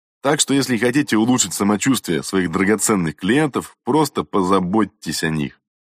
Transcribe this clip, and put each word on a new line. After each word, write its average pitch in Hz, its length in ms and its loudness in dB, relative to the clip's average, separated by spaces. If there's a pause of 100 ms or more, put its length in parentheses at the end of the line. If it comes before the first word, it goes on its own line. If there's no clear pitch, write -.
(220)
Так 147 180 0
что, - 140 0
если 127 240 0
хотите 123 400 0
улучшить 120 360 2
самочувствие 101 720 0
своих 90 280 -2
драгоценных 95 640 0
клиентов, 120 680 -2
просто 139 400 0
позаботьтесь 95 1000 -2
о 80 60 -2
них. 73 320 -6 (200)